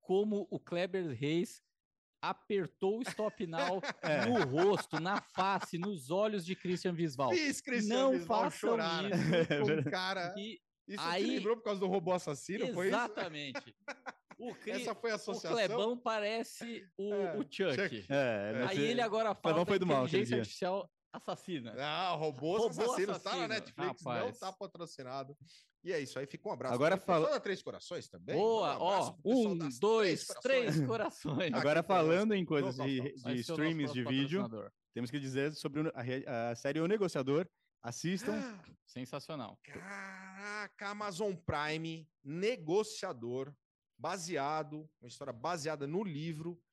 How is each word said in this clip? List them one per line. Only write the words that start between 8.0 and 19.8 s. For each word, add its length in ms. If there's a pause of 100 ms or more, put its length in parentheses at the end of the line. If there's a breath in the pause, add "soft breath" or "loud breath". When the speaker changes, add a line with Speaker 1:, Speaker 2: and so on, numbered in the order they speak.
Speaker 3:
Visval 320
Speaker 1:
façam 60 (200)
Speaker 3:
chorar 340
Speaker 1:
isso. 80
Speaker 3:
<laughs> 360
com 60
Speaker 2:
É 100
verdade. 240
Speaker 3:
um 20
cara. 460
Speaker 1:
E 240 (260)
Speaker 3:
Isso 180
Speaker 1:
aí 200
Speaker 3:
equilibrou 320
por 80
causa 160
do 60
robô 260
assassino, 600
foi 160
isso? 80
Speaker 1:
Exatamente. 760 (120)
Speaker 3:
<laughs> 360 (160)
Speaker 1:
O 180
Cri-, 160
Speaker 3:
Essa 200
foi 180
a 20
Speaker 1:
o 40
Speaker 3:
associação? 400
Speaker 1:
Clebão 400
parece 880 (140)
o, 160
Speaker 3:
É, 220
Speaker 1:
o 60
Chuck. 340
Speaker 3:
Chuck. 320
Speaker 2:
É, 500
mas 120
Speaker 1:
Aí 80
Speaker 2:
você 100
Speaker 1:
ele 120
agora 360
Speaker 2:
Clebão 180
Speaker 1:
fala 120
Speaker 2:
foi 120
Speaker 1:
da 60